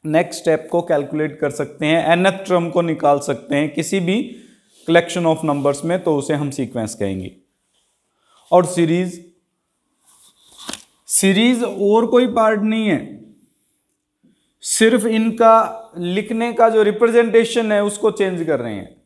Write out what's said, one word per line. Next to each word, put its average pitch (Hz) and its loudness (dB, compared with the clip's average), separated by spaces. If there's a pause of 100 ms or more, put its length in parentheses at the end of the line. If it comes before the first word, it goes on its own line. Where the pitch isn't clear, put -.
नेक्स्ट 165 0
स्टेप 156 0
को 170 0
कैलकुलेट 151 -4
कर 143 -2
सकते 147 -8
हैं, 165 2
nth 190 -2
टर्म 170 0
को 170 0
निकाल 156 2
सकते 139 -4
हैं, 147 -2
किसी 185 -4
भी 190 -2 (520)
collection 170 2
of 160 0
numbers 143 -2
में, 170 -2
तो 156 0
उसे 143 -2
हम 143 -4
सीक्वेंस 117 -6
कहेंगे। 95 -6 (1160)
और 175 6
सीरीज, 170 -2 (1700)
सीरीज 226 2
और 202 0
कोई 247 2
पार्ट 220 0
नहीं 214 -2
है, 131 -4 (1400)
सिर्फ 220 2
इनका 226 2 (160)
लिखने 214 -4
का 226 4
जो 220 4
रिप्रेजेंटेशन 226 2
है 208 2
उसको 202 -2
चेंज 185 -4
कर 143 -2
रहे 113 -8
हैं। - -14